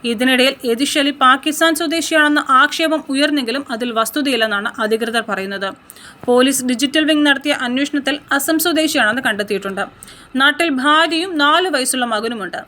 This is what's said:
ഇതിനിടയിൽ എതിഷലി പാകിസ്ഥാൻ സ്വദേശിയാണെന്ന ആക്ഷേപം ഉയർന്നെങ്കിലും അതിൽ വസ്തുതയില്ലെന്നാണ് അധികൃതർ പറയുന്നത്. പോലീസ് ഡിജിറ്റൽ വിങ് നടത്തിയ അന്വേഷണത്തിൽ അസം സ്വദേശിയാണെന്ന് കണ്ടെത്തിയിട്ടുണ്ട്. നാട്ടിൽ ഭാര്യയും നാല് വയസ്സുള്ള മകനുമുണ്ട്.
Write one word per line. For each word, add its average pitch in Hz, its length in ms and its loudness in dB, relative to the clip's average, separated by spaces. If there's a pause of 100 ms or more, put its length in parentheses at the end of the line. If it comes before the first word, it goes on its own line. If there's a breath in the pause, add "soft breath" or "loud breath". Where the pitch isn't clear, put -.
(100)
ഇതിനിടയിൽ 254 440 2 (160)
എതിഷലി 277 400 0
പാകിസ്ഥാൻ 277 680 2
സ്വദേശിയാണെന്ന 302 600 2 (200)
ആക്ഷേപം 302 400 0 (120)
ഉയർന്നെങ്കിലും 277 520 0 (100)
അതിൽ 240 240 -4
വസ്തുതയില്ലെന്നാണ് 220 720 -2 (160)
അധികൃതർ 226 440 -2
പറയുന്നത്. 196 380 -6 (580 loud breath)
പോലീസ് 254 440 2
ഡിജിറ്റൽ 269 400 0
വിങ് 294 180 2
നടത്തിയ 277 260 0 (140)
അന്വേഷണത്തിൽ 277 520 -2 (180)
അസം 320 280 0
സ്വദേശിയാണെന്ന് 285 600 0
കണ്ടെത്തിയിട്ടുണ്ട്. 196 580 -4 (560 loud breath)
നാട്ടിൽ 294 280 2 (120)
ഭാര്യയും 320 600 2
നാല് 330 320 4
വയസ്സുള്ള 254 380 -2
മകനുമുണ്ട്. 214 560 -6